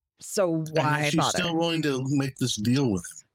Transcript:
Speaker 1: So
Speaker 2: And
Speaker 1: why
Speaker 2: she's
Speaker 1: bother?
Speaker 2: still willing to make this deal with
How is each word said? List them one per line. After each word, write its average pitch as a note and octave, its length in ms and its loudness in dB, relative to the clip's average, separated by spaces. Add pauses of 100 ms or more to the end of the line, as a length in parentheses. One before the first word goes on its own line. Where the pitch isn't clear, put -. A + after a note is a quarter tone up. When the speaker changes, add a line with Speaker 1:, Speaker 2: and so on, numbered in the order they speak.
(220)
Speaker 1:
So F3+ 340 0
Speaker 2:
And D#3+ 180 -2
Speaker 1:
why D3+ 360 2
Speaker 2:
she's D3 60 0
Speaker 1:
bother? C#3 220 2
Speaker 2:
still E3+ 200 0
willing E3 240 0
to C3+ 200 0 (160)
make C3+ 200 -2
this B2+ 180 -2
deal B2 360 2
with F2+ 100 -2 (340)